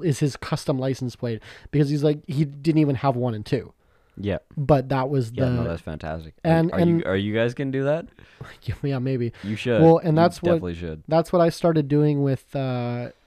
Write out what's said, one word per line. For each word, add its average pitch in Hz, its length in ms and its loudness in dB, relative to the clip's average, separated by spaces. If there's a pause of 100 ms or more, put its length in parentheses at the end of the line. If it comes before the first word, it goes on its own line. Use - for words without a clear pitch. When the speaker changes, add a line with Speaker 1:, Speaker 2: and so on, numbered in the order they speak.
Speaker 1:
is 156 140 0
his 143 180 -2
custom 143 420 -4
license 131 380 -4
plate 117 240 -6 (300)
because 143 180 2
he's 147 160 0
like, 151 240 0
he 147 160 0
didn't 147 380 0
even 139 140 2
have 131 200 0
one 120 160 -2
and 107 140 -8
two. - 260 -4 (440)
Speaker 2:
Yeah. 95 220 -2 (180)
Speaker 1:
But 135 340 2
that 135 200 -2
was 123 220 0
Speaker 2:
Yeah, 131 140 0
Speaker 1:
the 123 40 0
Speaker 2:
no, 120 140 0
that's 82 180 -6
fantastic. 80 520 -10 (100)
Speaker 1:
And, 165 260 4
Speaker 2:
Are, - 60 -4
are - 20 2
you, 170 60 4 (140)
Speaker 1:
and - 80 -2
Speaker 2:
are 95 100 2
you 104 180 -2
guys 117 180 0
gonna 135 200 -4
do 135 100 -2
that? 151 240 -2 (320)
Speaker 1:
<laughs> - 240 -20
Yeah, - 120 -8 (100)
yeah, 139 160 -2
maybe. 123 320 -2 (100)
Speaker 2:
You 104 140 -4
should. 120 260 2
Speaker 1:
Well, 165 160 8
and 170 120 -2
Speaker 2:
You 156 40 4
Speaker 1:
that's 170 260 2
what, 175 100 0
Speaker 2:
definitely 175 260 -2
should. 80 320 -10
Speaker 1:
that's 160 240 0
what 175 100 4
I 165 60 4
started 160 400 0
doing 147 340 2
with, 139 320 -2
uh, 120 540 -4 (180)